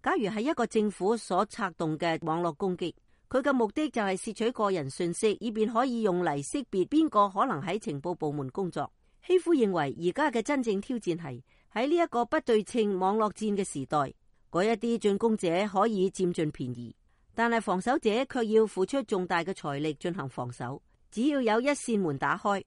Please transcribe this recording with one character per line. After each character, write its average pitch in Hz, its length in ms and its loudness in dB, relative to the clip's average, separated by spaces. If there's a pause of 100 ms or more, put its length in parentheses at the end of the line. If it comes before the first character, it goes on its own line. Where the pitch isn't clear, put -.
假 294 120 0
如 247 140 0
係 220 120 -4
一 285 140 0
個 233 120 0
政 208 240 0
府 196 240 0
所 202 300 0
策 208 320 -6
動 156 220 -2
嘅 165 260 0
網 165 160 0
絡 170 140 -2
攻 185 200 -2
擊， 175 200 -6 (340)
佢 262 140 2
嘅 285 100 2
目 233 200 2
的 311 180 -2
就 233 100 -4
係 190 160 0
竊 214 160 -8
取 220 180 -2
個 214 200 0
人 160 180 -2
信 170 240 -4
息， 208 280 0
以 240 100 -4
便 214 200 0
可 233 140 2
以 240 160 -2
用 180 240 2
嚟 151 180 0
識 277 280 -4
別 185 160 2
邊 311 240 4
個 202 180 4
可 196 160 0
能 202 160 -2
喺 170 180 -4
情 147 220 -6
報 175 140 -4
部 151 180 -4
門 143 160 -6
工 180 220 -4
作。 147 200 -6 (360)
希 370 120 4
夫 339 160 4
認 226 180 4
為 147 280 0
而 170 120 0
家 208 180 2
嘅 226 120 -2
真 277 200 0
正 208 180 0
挑 247 160 -6
戰 175 220 -2
係 131 240 -10 (320)
喺 233 120 0
呢 311 100 2
一 339 100 4
個 240 180 -2
不 302 160 0
對 214 240 2
稱 208 340 0
網 190 200 2
絡 214 160 2
戰 214 200 -2
嘅 196 160 0
時 135 140 -6
代， 143 300 -2 (360)
嗰 175 140 0
一 220 60 2
啲 233 260 0
進 202 220 2
攻 220 180 2
者 185 120 -2 (200)
可 196 180 2
以 196 240 2
佔 175 240 -2
盡 156 160 0
便 127 220 -8
宜， 120 240 -12 (380)
但 233 160 0
係 233 100 2
防 190 180 -2
守 240 200 0
者 226 260 2
卻 262 200 -4
要 220 200 6
付 190 220 0
出 277 160 -2
重 190 240 -2
大 170 180 0
嘅 185 80 -6
財 143 280 -4
力 156 120 -2
進 170 220 -4
行 147 120 -6
防 123 240 -6
守。 127 300 -10 (300)
只 226 160 -2
要 285 160 2
有 220 180 4
一 277 140 2
扇 233 240 -2
門 160 180 0
打 147 220 0
開 202 280 0